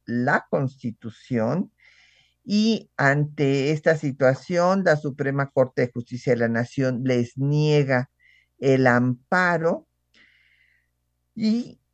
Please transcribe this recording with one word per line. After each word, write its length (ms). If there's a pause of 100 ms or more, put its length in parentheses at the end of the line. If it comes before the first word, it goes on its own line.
la 440
Constitución, 1200 (720)
y 520
ante 760
esta 260
situación, 880
la 120
Suprema 540
Corte 320
de 100
Justicia 400
de 80
la 80
Nación 560
les 340
niega 720 (480)
el 280
amparo, 1000 (1500)
y 460 (140)